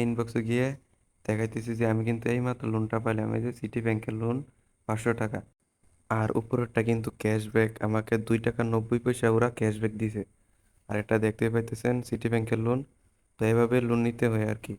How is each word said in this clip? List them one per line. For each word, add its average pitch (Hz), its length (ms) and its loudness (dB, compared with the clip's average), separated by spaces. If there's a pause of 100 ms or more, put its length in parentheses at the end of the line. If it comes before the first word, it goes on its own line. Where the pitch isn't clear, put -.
ইনবক্সে 117 400 -2
গিয়ে 120 240 0 (580)
দেখাইতেছি 113 500 -2
যে 117 120 0
আমি 110 180 2
কিন্তু 117 240 -2
এইমাত্র 123 380 -2
লোনটা 110 320 0
পাইলাম, 110 360 -2
এই 113 80 -2
যে 120 100 -4
সিটি 113 280 -6
ব্যাংকের 110 340 -2
লোন 117 220 -2 (500)
পাঁচশো 110 280 0
টাকা। 110 260 -4 (720)
আর 110 200 0
উপরেরটা 117 520 0
কিন্তু 113 260 0 (100)
ক্যাশব্যাক, 110 540 2 (100)
আমাকে 110 360 0
দুই 113 200 0
টাকা 117 240 -2
নব্বই 113 360 0
পয়সা 120 320 0
ওরা 113 200 4
ক্যাশব্যাক 110 420 -2
দিছে। 107 300 -4 (680)
আর 107 100 -4
এটা 110 200 2
দেখতে 110 320 0
পাইতেছেন 117 520 0
সিটি 117 260 -4
ব্যাংকের 113 300 0
লোন। 120 200 2 (640)
তো - 40 -
এইভাবে 117 360 4
লোন 117 220 2
নিতে 117 260 0
হয় 110 220 0
আর 107 120 -4
কি। - 160 -10